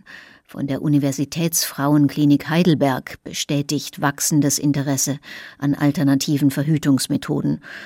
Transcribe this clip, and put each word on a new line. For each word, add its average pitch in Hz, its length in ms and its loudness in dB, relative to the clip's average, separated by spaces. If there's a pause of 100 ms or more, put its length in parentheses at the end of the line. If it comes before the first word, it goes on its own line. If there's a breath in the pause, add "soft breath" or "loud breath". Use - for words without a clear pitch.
(460 loud breath)
von - 220 -8
der 139 140 -4
Universitätsfrauenklinik 147 1700 2
Heidelberg 151 760 2
bestätigt - 760 -6
wachsendes 143 600 0
Interesse 139 580 -2 (400 loud breath)
an 143 160 0
alternativen 143 800 2
Verhütungsmethoden, 143 1120 0 (220 loud breath)